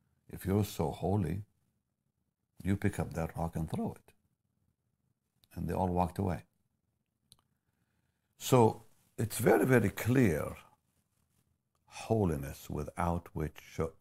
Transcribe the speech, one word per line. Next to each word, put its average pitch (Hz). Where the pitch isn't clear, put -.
if -
you're 101
so 80
holy, 92
you 95
pick -
up 78
that 82
rock 82
and 80
throw -
it. -
And -
they 87
all 90
walked 87
away. 95
So -
it's -
very, -
very 117
clear, 107
"Holiness 80
without 85
which -